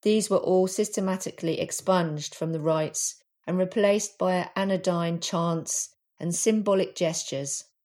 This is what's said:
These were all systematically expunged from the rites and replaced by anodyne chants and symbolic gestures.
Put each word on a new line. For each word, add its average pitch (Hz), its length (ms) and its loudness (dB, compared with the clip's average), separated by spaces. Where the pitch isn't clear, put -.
These 214 280 2
were 190 80 4
all 185 300 4
systematically 190 920 -2
expunged 165 720 0
from 165 200 -4
the 160 80 -4
rites 156 600 0
and 180 120 -2
replaced 202 600 2
by 185 380 0
anodyne 180 640 0
chants 170 760 -4
and 175 160 -4
symbolic 202 600 2
gestures. 143 720 -4